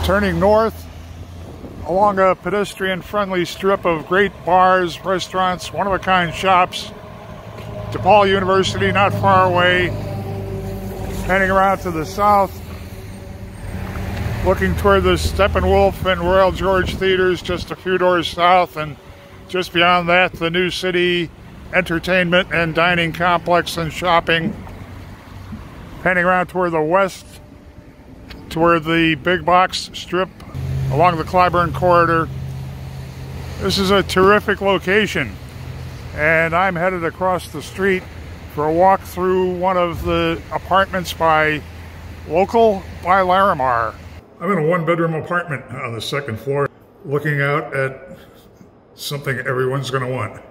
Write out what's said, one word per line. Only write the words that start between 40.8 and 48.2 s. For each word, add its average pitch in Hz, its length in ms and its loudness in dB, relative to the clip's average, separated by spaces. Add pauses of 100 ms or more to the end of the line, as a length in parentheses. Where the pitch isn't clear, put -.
by 156 480 2 (680)
Local 196 560 2 (180)
by 185 200 2
Larimar. 156 760 2 (440)
I'm 175 120 -2
in 196 60 2
a 151 100 0
one-bedroom 165 460 0
apartment 160 580 -4
on 127 220 -8
the 110 80 -8
second 139 360 -6
floor, 139 300 -2 (380)
looking 147 340 -2
out 143 340 -2
at 135 440 -6 (760)